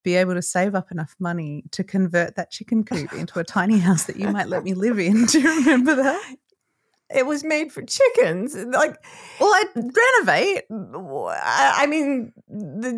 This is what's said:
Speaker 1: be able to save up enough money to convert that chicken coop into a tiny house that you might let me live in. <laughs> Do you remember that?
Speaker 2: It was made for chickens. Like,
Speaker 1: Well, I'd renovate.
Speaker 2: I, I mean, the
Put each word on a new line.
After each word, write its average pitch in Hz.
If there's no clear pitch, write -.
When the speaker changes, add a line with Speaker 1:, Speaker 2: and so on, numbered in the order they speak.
Speaker 1:
be 180
able 185
to 175
save 190
up 185
enough 165
money 165
to -
convert 180
that 175
chicken 220
coop 156
into -
a 170
tiny 202
house 175
that -
you 196
might 202
let 185
me 190
live 208
in. 208
<laughs> -
Do 302
you 320
remember 269
that? 269
Speaker 2:
It 262
was 285
made 311
for -
chickens. 285
Like, 254
Speaker 1:
Well, 381
I'd 427
renovate. 294
Speaker 2:
I, 160
I 294
mean, 285
the 208